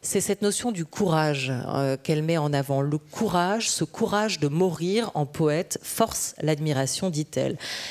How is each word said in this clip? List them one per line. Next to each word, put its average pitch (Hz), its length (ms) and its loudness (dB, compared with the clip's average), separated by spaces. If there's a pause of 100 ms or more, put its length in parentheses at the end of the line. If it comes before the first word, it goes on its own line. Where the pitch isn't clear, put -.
c'est - 180 0
cette 190 220 -2
notion 208 280 0
du 175 140 -2
courage, 151 640 2
euh, 135 500 0
qu'elle 156 220 0
met 165 160 2
en 147 140 0
avant. « 139 300 2
Le 147 140 0
courage, 185 720 0
ce - 140 0
courage 208 560 0
de 147 80 0
mourir 180 680 0
en 147 120 0
poète 156 560 0
force - 580 -2
l'admiration », 151 720 0
dit-elle. 143 480 -2 (320)